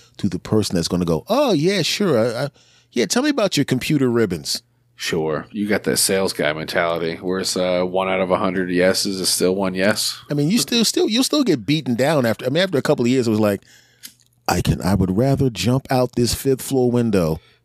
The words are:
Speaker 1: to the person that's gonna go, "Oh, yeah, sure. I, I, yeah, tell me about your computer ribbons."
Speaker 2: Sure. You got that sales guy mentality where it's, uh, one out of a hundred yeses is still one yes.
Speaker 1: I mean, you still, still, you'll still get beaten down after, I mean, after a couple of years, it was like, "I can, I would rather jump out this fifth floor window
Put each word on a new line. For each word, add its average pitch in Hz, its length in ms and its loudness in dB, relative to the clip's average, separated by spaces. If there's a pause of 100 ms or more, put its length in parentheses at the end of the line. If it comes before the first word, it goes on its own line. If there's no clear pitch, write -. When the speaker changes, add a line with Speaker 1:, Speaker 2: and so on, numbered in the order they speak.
(180)
Speaker 1:
to 101 120 -2
the 85 100 -4
person 104 360 0
that's 85 120 0
gonna 87 180 0
go, 80 220 -2
"Oh, 247 260 0
yeah, 175 280 0
sure. 156 360 0
I, 120 280 0
I, 143 40 -10 (420)
yeah, 233 140 0
tell 240 180 0
me 302 60 2
about 233 280 0
your 139 80 2
computer 131 440 0
ribbons." 95 540 -2 (320)
Speaker 2:
Sure. 78 560 -4
You 104 160 -4
got 104 160 0
that - 140 0
sales 95 360 0
guy 76 200 -2
mentality 85 640 -2
where 92 240 -4
it's, 92 180 -4
uh, 90 260 0
one 95 240 -2
out 95 140 0
of 90 100 -2
a 90 60 4
hundred 92 320 -2
yeses 92 500 0
is 87 80 -2
still 92 280 0
one 95 180 -2
yes. 98 440 -2 (120)
Speaker 1:
I 147 60 -2
mean, 147 160 0
you 240 80 2
still, 233 260 0
still, 339 240 0
you'll 233 140 0
still 302 200 0
get 143 220 0
beaten 127 300 0
down 135 320 2
after, 113 180 -2
I 127 40 0
mean, 160 140 2
after 185 140 -2
a 131 40 2
couple 127 220 0
of 120 80 4
years, 127 160 2
it 113 40 2
was 107 80 2
like, 104 240 2 (840)
"I - 140 0
can, - 200 0
I 92 120 2
would 92 240 0
rather 135 320 2
jump 120 420 -2
out 127 240 2
this 120 200 0
fifth 135 260 0
floor 127 300 0
window 98 500 2 (240)